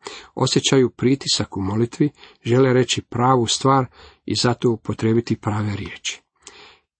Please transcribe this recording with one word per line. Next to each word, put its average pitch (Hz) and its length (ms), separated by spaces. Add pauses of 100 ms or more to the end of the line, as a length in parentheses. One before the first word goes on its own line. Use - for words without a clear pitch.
(340)
Osjećaju 131 560
pritisak - 640
u 95 60
molitvi, 113 480 (340)
žele 127 280
reći 127 300
pravu 123 440
stvar 135 400 (380)
i - 100
zato 123 360
upotrijebiti 113 640
prave 107 400
riječi. - 460 (760)